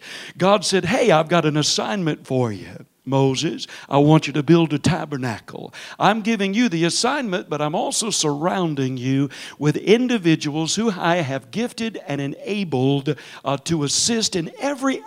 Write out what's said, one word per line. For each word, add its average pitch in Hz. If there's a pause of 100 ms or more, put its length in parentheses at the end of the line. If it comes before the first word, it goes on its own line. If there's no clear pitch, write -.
(380)
God 190
said, 180
"Hey, 233
I've 156
got 170
an 151
assignment 170
for 127
you, 87 (180)
Moses. 135 (220)
I 139
want 151
you 139
to 147
build 165
a 143
tabernacle. 143 (260)
I'm 214
giving 196
you 240
the 165
assignment, 240
but 147
I'm 151
also 233
surrounding 151
you 135 (280)
with 147
individuals 165
who 226
I 175
have 135
gifted 220
and 143
enabled, 143 (280)
uh, 139
to 165
assist 220
in 170
every 269